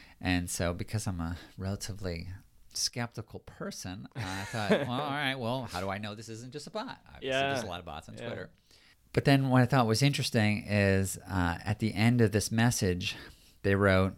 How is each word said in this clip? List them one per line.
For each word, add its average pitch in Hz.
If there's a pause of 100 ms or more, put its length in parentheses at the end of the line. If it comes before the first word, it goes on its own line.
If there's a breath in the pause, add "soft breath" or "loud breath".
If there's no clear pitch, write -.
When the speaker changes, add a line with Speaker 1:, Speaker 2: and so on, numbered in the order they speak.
(200 loud breath)
Speaker 1:
And 87
so, 87
because 87
I'm 92
a 82 (220 loud breath)
relatively 92 (440)
skeptical -
person, 131
I 98
thought, 104
Speaker 2:
<laughs> 143
Speaker 1:
"Well, -
all 143
right, 139
well, 123
how 90
do 95
I 95
know 104
this 110
isn't 120
just 147
a -
bot? -
Obviously, -
Speaker 2:
Yeah. 135
Speaker 1:
there's 131
a 107
lot 87
of 85
bots 78
on 110
Speaker 2:
Yeah. 117
Speaker 1:
Twitter." 107 (640 soft breath)
But -
then 135
what 127
I 123
thought 127
was 110
interesting 117
is, 98 (140)
uh, 87
at 107
the 107
end 120
of 107
this 104
message, 107 (460 loud breath)
they 98
wrote, 95